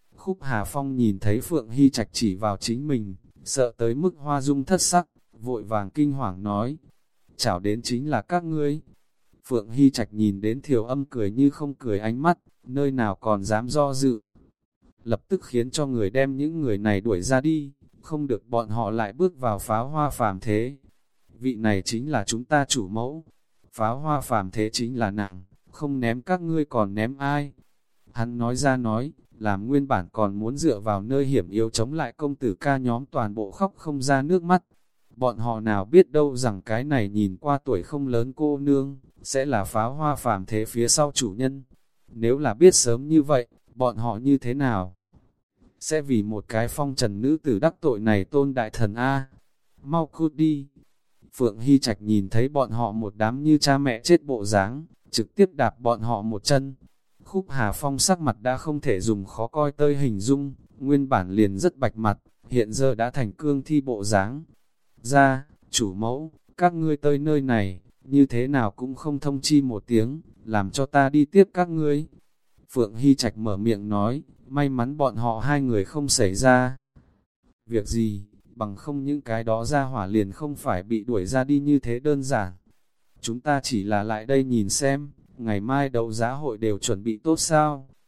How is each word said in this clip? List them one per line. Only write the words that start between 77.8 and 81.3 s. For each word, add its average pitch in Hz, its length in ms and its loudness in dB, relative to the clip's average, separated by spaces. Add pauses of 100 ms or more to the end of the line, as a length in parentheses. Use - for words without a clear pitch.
gì, 107 380 -2 (300)
bằng 104 200 -8
không 143 280 -8
những 143 180 -4
cái 113 220 -4
đó 113 220 0
ra 143 180 0
hỏa 131 220 -6
liền 101 260 0
không 147 240 -8
phải 107 280 -4
bị 110 200 -4
đuổi 110 220 -2
ra 131 180 0